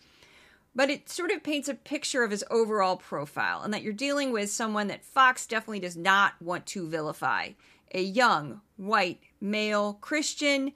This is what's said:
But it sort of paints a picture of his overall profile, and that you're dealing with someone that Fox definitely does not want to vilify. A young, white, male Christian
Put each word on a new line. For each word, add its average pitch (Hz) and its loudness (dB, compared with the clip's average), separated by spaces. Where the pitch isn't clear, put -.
But 269 4
it - -6
sort 349 -2
of 320 -2
paints 294 -4
a 277 -4
picture 285 -4
of 226 2
his 208 -4
overall 214 2
profile, 120 -4
and 208 -2
that 170 -4
you're 214 -6
dealing 277 0
with 208 -2
someone 208 -2
that - -8
Fox 254 4
definitely 220 -4
does 175 -6
not 190 4
want 170 -6
to 175 -6
vilify. 143 -2
A 185 0
young, 190 2
white, 190 0
male 208 0
Christian 285 0